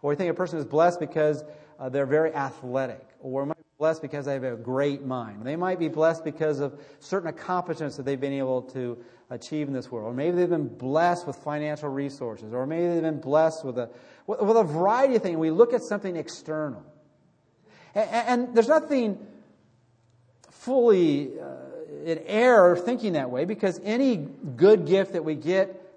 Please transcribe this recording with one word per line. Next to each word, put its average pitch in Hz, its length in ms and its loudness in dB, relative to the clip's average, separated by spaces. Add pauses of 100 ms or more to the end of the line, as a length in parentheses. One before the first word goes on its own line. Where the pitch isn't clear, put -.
Or 143 80 -2
we 147 60 2
think 175 140 -2
a 165 60 0
person 170 240 -4
is 143 60 -6
blessed 165 340 4
because, 151 440 0 (360)
uh, 131 100 -8
they're 139 160 -2
very 151 280 2
athletic. 131 720 -6 (140)
Or 135 220 -6
we 139 60 -4
might 156 100 -6
be - 60 -20 (160)
blessed 160 240 0
because 143 220 -8
they 139 80 -4
have 131 100 -6
a 123 120 -4
great 139 480 -2
mind. 117 400 -8
They 135 120 -6
might 180 240 -2
be 165 100 -2
blessed 160 340 2
because 151 360 -2
of 139 200 -6 (200)
certain 185 280 -6
accomplishments 160 720 -6
that 139 60 -10
they've 135 180 -4
been 139 120 -4
able 131 280 -2
to 123 360 -8 (340)
achieve 147 360 -6
in 139 60 -6
this 127 180 -8
world. 110 160 -8
Or 120 60 -8
maybe 160 240 -2
they've 175 120 2
been 156 180 0
blessed 156 580 0
with - 120 -8
financial 151 520 -6
resources. 135 640 -8
Or 127 140 -4
maybe 165 200 -2
they've 170 140 0
been 160 180 -2
blessed 156 460 2
with 123 140 -6
a, 117 100 -6 (380)
with, 202 140 -4
with 214 160 6
a 226 60 6
variety 202 520 2
of 214 80 2
things. 175 140 -2
We 160 140 2
look 233 220 6
at - 80 0
something 202 340 -6
external. 151 680 -8 (1120)
A-, 202 40 0
a-, 220 300 0
and 247 260 0
there's 226 140 6
nothing 285 480 2 (1300)
fully, 180 880 4
uh, 143 680 -14
in 165 220 -2
error 208 500 8
thinking 220 360 -2
that 131 180 -2
way, 131 140 -2
because 190 380 -4
any 240 340 2
good 156 680 4
gift 190 280 2
that 160 120 -4
we 156 80 -2
get 185 480 -2 (160)